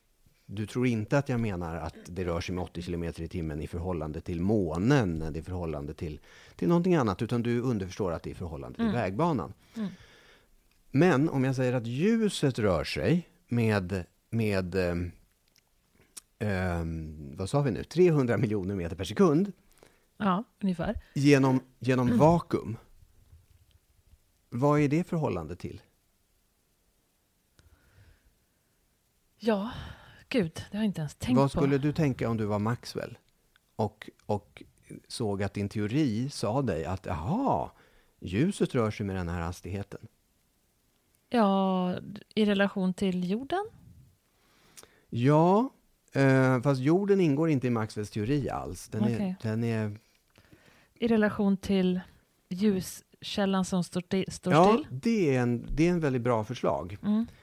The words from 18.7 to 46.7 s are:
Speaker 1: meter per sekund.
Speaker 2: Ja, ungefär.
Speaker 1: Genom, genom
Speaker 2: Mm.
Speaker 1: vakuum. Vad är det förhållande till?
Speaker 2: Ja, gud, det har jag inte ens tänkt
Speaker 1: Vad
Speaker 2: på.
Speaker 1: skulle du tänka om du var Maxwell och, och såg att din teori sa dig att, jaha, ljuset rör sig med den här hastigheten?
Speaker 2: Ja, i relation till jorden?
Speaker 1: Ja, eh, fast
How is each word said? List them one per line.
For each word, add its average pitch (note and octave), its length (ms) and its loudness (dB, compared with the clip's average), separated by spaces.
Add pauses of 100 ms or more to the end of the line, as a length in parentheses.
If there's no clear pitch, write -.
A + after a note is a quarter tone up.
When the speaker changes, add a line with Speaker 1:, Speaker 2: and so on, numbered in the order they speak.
Speaker 1:
meter E2+ 200 -4
per G2 80 -8
sekund. F3 480 4 (680)
Speaker 2:
Ja, G3+ 260 0 (180)
ungefär. F#3 400 -4 (120)
Speaker 1:
Genom, C3+ 460 6 (200)
genom B2+ 280 2
Speaker 2:
Mm. A#2+ 120 4
Speaker 1:
vakuum. C#3+ 580 2 (1700)
Vad C#3+ 300 2
är D3 80 4
det D#3 160 0
förhållande G2+ 520 -4
till? D#2+ 260 -12 (3500)
Speaker 2:
Ja, G#3+ 320 -2 (580)
gud, F#3 220 0 (200)
det G3+ 60 -8
har G#3+ 60 -2
jag - 20 2
inte F3+ 160 -2
ens D3 140 -8
tänkt - 220 0
Speaker 1:
Vad C3+ 160 4
Speaker 2:
på. - 60 -2
Speaker 1:
skulle C#3 180 4
du C#3+ 160 0
tänka C3+ 360 0
om A2+ 80 0
du G#2+ 80 -2
var G#2 140 0
Maxwell - 580 -4 (580)
och, - 340 -4 (160)
och - 380 -6 (440)
såg G2+ 360 -4
att G2 100 -4
din G2+ 160 -4
teori A#2 600 -2
sa A#2 320 -4
dig E2 240 -2
att, F#2 200 -6
jaha, F#2+ 640 -2 (480)
ljuset C#3 560 -2
rör A2 160 2
sig G#2 140 -6
med F#2+ 100 -4
den F2+ 140 -4
här F2 120 -4
hastigheten? F2+ 640 -8 (1200)
Speaker 2:
Ja, F#3+ 640 2 (400)
i G#3+ 100 2
relation G3 480 0
till F3+ 360 -2
jorden? C#4 360 -4 (1400)
Speaker 1:
Ja, D#3+ 640 4 (400)
eh, C3 480 4
fast C3+ 200 2